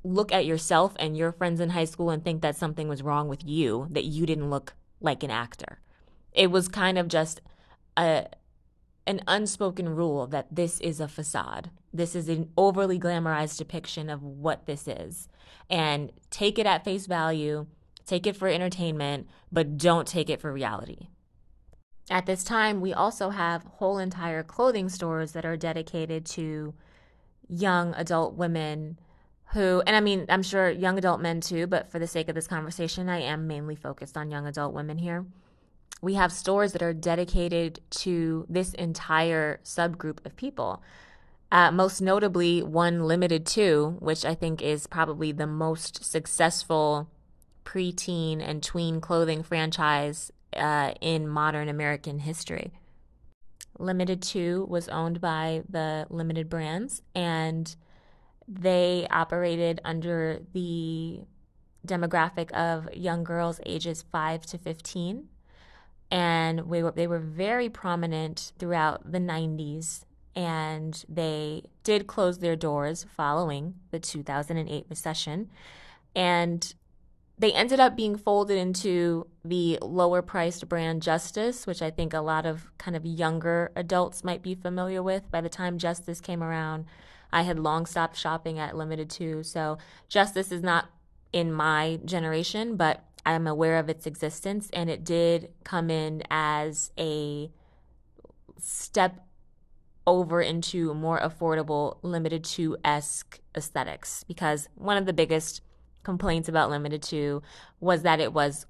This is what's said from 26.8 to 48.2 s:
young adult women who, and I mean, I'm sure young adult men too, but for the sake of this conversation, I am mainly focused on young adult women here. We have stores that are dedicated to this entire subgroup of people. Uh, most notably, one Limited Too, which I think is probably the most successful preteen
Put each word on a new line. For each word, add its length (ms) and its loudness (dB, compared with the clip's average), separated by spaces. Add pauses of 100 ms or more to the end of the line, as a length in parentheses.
young 460 2
adult 400 0
women 640 -2 (540)
who, 360 6
and 80 6
I 60 8
mean, 280 4
I'm 140 4
sure 260 4
young 280 2
adult 220 4
men 220 -2
too, 260 -2
but 220 0
for 100 -6
the 80 -2
sake 220 -2
of 60 -6
this 120 -4
conversation, 640 -4
I 120 0
am 260 -2
mainly 280 -6
focused 420 -10
on 140 -6
young 140 -6
adult 280 -4
women 240 -6
here. 280 -4 (760)
We 120 0
have 180 4
stores 420 2
that 100 -2
are 100 2
dedicated 840 2 (120)
to 580 0
this 240 0
entire 920 0
subgroup 640 -4
of 100 -12
people. 480 -6 (680)
Uh, 200 10
most 300 2
notably, 600 4
one 420 2
Limited 420 2
Too, 540 4
which 260 -2
I 100 0
think 260 -4
is 240 -2
probably 460 -2
the 160 -2
most 560 -4
successful 1080 2 (540)
preteen 800 -2